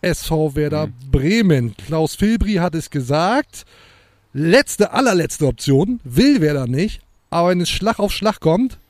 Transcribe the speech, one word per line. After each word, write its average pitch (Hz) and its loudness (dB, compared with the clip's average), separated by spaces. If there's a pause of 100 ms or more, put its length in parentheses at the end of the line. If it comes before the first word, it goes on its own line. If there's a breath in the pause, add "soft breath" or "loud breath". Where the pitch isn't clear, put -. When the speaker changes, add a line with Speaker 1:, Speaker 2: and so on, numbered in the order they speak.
Speaker 1:
S 175 -4
V 156 -2
Werder 151 -2
Speaker 2:
Mhm. 139 -12 (180)
Speaker 1:
Bremen. 147 2
Klaus 160 -4
Filbri 208 0
hat 170 0
es 160 -6
gesagt, 156 -2 (680 soft breath)
letzte, 170 2
allerletzte 185 0
Option, 143 0
will 202 2
Werder 147 0
nicht, 143 -4 (280)
aber 170 0
wenn 180 0
es 165 -2
Schlag 214 -4
auf 202 0
Schlag 208 -2
kommt 190 0 (100)